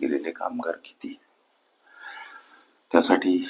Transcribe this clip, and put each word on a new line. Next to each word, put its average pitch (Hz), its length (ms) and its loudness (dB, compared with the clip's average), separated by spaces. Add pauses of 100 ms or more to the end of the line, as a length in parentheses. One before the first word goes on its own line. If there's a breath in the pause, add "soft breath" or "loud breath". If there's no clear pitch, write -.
गेलेले 71 280 0
कामगार - 540 -6
किती? - 320 -12 (1800 loud breath)
त्यासाठी 90 460 6 (120)